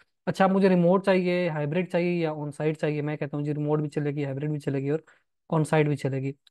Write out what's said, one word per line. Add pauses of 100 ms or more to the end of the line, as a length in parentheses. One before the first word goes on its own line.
(260)
अच्छा,
आप
मुझे
रिमोट
चाहिए,
हाइब्रिड
चाहिए
या
on
site
चाहिए?
मैं
कहता
हूँ
जी,
रिमोट
भी
चलेगी,
हाइब्रिड
भी
चलेगी
और (460)
on
site
भी
चलेगी। (160)